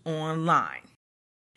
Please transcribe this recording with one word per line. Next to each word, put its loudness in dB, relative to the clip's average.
online. 0